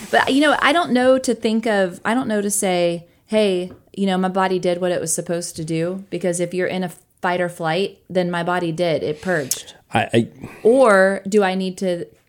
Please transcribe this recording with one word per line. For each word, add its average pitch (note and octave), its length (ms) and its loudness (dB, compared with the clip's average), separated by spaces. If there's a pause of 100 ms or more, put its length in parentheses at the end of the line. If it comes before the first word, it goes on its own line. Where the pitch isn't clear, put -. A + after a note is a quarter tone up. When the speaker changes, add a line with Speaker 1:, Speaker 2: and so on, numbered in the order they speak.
(120)
Speaker 1:
But, - 220 2
you C#4 80 4
know, D4+ 180 4
I C#4 140 2
don't E4 180 0
know B3+ 280 4
to B3+ 140 0
think A3+ 320 -2
of, F#3+ 380 0
I G#3+ 100 0
don't C4 140 -2
know G#3 140 -2
to G3+ 100 -2
say, F3 560 -2 (200)
"Hey, F#3+ 440 0 (220)
you G3 120 -4
know, F#3 120 0
my F#3 120 0
body F#3 300 0
did F3 220 0
what F3+ 100 0
it E3+ 80 -2
was - 140 -4
supposed E3+ 420 -6
to E3 80 -8
do," E3+ 460 -4
because F3 300 -4
if F3 140 -4
you're F3+ 140 -2
in F#3 160 -4
a F3 80 -6 (300)
fight F3+ 180 -2
or F3 100 -2
flight, E3+ 500 -4 (100)
then F3+ 200 0
my F3 140 -2
body F3 280 -2
did, E3 300 0
it - 200 -4
purged. D#3 520 -4 (200)
Speaker 2:
I, - 200 0
I A#2 140 2 (360)
Speaker 1:
Or G3+ 640 6
do G#3 160 4
I F#3 120 0
need F#3 220 -4
to F3 280 -4 (240)